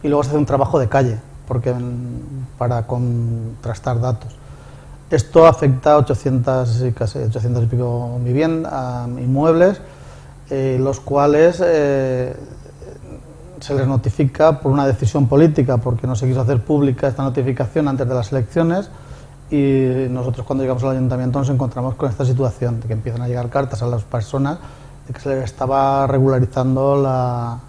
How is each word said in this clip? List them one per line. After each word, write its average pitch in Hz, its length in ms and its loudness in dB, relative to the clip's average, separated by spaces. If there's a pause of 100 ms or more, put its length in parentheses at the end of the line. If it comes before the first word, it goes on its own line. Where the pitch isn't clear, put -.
y 151 60 0
luego 147 120 4
se 135 80 -2
hace 151 80 0
un 143 80 4
trabajo 139 320 2
de 123 100 2
calle, 127 300 2 (300)
porque, 123 260 -2
mm, 123 840 -8
para 120 260 0
contrastar 117 1120 -2
datos. 123 360 -4 (760)
Esto 165 380 6
afecta 147 460 4
a 151 40 8
ochocientas 127 840 0
y 127 100 0
casi 113 260 -4
ochocientos 120 460 -2
y - 20 2
pico 120 540 -2
viviendas, 127 880 -2
inmuebles, 151 760 2 (680)
eh, 131 280 0
los 135 200 0
cuales, 151 680 4
eh, 135 720 0 (1200)
se - 140 -6
les 135 140 0
notifica 139 720 2
por 135 120 0
una 139 140 2
decisión 135 420 2
política, 143 500 4
porque 117 280 -2
no 123 100 -2
se 127 120 -2
quiso 127 140 0
hacer 127 200 2
pública 139 460 0
esta 135 160 -2
notificación 135 640 -2
antes 131 200 -2
de 127 60 -2
las 123 180 -4
elecciones, 165 600 0 (580)
Y 135 600 2
nosotros 127 360 -4
cuando 135 180 -2
llegamos 127 200 -2
al 135 80 0
ayuntamiento 127 480 0
nos 135 100 0
encontramos 127 460 -2
con 139 140 -2
esta 127 160 -2
situación 123 560 0
de 113 60 -8
que 110 60 -4
empiezan 117 280 -6
a 123 60 -4
llegar 123 220 -4
cartas 127 320 -2
a 120 60 -2
las 120 160 -2
personas 139 540 -2 (500)
de 123 60 -10
que - 80 -12
se - 80 -6
les 131 160 -2
estaba 135 600 0
regularizando 131 960 2
la 123 680 -2